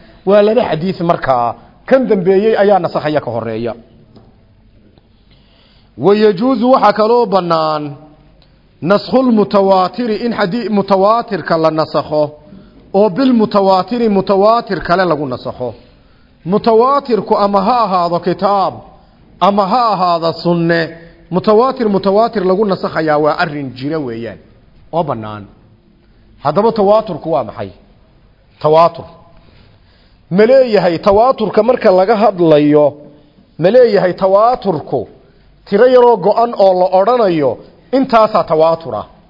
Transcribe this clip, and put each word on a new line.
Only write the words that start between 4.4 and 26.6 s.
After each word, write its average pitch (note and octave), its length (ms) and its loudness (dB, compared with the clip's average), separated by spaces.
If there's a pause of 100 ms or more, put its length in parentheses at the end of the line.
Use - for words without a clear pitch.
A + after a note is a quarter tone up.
Wa F3 180 2
yajuuzu, G#3+ 540 2
waxa G#3 220 4
kaloo A3+ 340 0
bannaan, D#3+ 720 -2 (840)
naskhul G#3 500 0
mutawaatiri, G3 840 0
in A#3 160 -4
xadii-, G#3 360 -4
mutawaatirka G3 880 0
la D#3+ 120 0
nasakho, D3+ 680 -4 (540)
oo G#3 160 2
bil C4 220 0
mutawaatiri, G#3 760 0
mutawaatir G3+ 760 0
kale F3+ 220 -2
lagu D3+ 220 -2
nasakho. B2 480 -10 (680)
Mutawaatirku A3+ 920 0
ama G3+ 260 0
ha A#3 220 0
ahaado F3 360 -2
kitaab, F3+ 540 -2 (680)
ama G3+ 260 2
ha A3+ 260 0
ahaado E3+ 400 -2
sunne, E3+ 640 -2 (340)
mutawaatir, A3 580 0
mutawaatir G3+ 560 0
lagu F#3 200 0
nasakhayaa D#3+ 540 -2
waa D3+ 200 0
arrin C#3+ 360 -6
jira C#3+ 240 -8
weeyaan, A2+ 400 -10 (540)
oo E3 120 -2
bannaan. G#2+ 420 -10 (960)
Haddaba, G3 320 0